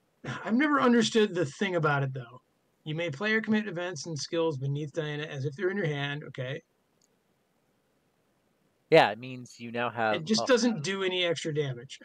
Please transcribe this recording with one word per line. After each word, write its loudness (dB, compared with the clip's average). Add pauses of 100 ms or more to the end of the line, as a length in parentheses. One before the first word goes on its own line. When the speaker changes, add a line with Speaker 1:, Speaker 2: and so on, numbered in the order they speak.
(460)
Speaker 1:
I've 0
never 4
understood 4
the 2
thing -2
about 2
it, -4
though. -12 (440)
You -6
may -2
play -2
or 2
commit 0
events -6
and -8
skills 0
beneath -4
Diana -4
as -8
if -4
they're -2
in -2
your 0
hand. -4
Okay. -8 (2250)
Speaker 2:
Yeah, 8
it -4
means -12
you -12
now -2
have 2
Speaker 1:
It -6
just 2
Speaker 2:
a -2
Speaker 1:
doesn't 2
do -2
any 0
extra -2
damage, -4